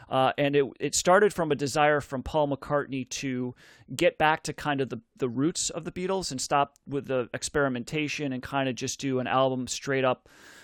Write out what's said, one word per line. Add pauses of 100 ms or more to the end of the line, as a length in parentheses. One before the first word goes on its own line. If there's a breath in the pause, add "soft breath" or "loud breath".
uh,
and
it, (140)
it
started
from
a
desire
from
Paul
McCartney
to (400 soft breath)
get
back
to
kind
of
the, (140)
the
roots
of
the
Beatles
and
stop (120)
with
the
experimentation
and
kinda
just
do
an
album
straight
up (340 loud breath)